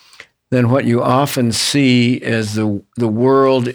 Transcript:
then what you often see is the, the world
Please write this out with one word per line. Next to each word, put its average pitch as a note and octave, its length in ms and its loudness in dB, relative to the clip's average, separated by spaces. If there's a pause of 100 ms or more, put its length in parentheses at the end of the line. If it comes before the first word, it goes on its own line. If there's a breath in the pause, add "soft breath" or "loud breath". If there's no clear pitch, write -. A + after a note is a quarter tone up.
(500 loud breath)
then B2 200 2
what C3 140 0
you A#2+ 180 0
often B2+ 500 0
see B2 640 0
is A2+ 400 -4
the, G#2+ 280 -2 (140)
the A#2 120 -2
world C3 680 2